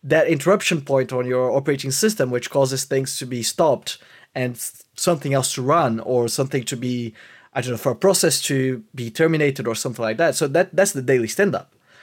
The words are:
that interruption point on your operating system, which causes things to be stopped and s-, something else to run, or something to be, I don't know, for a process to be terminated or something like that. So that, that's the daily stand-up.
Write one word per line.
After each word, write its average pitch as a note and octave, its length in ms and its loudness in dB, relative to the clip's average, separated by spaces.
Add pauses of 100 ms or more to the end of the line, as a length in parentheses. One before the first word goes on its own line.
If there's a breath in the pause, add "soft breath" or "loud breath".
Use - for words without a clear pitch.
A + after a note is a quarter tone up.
that D3+ 240 4
interruption E3 540 2
point C3+ 320 0
on B2 140 -2
your B2+ 240 0
operating C#3 400 -2
system, D#3+ 400 0
which B2 180 -4
causes C3+ 360 0
things C3+ 340 -4
to C#3 60 -8
be B2 180 -6
stopped - 560 0 (340 loud breath)
and B2 220 -4
s-, - 280 -12 (120)
something D3 380 -2
else C3+ 200 0
to C#3 80 -6
run, C3 380 2
or A#2+ 280 0
something C3+ 360 -2
to A#2+ 120 -6
be, A#2+ 380 -6 (400 loud breath)
I C3 80 -4
don't B2 100 -4
know, A#2 60 -4
for B2+ 140 -2
a A2+ 40 -2
process F#3 480 2
to C3 400 0 (120)
be A#2+ 160 -8
terminated D3 560 2
or A2+ 80 -2
something A#2 280 -6
like A2 140 -2
that. D#3+ 180 2
So D#3 120 0
that, D#3+ 280 0
that's G3+ 180 2
the C3+ 100 -4
daily B2 240 2
stand-up. E3+ 480 -2 (280 loud breath)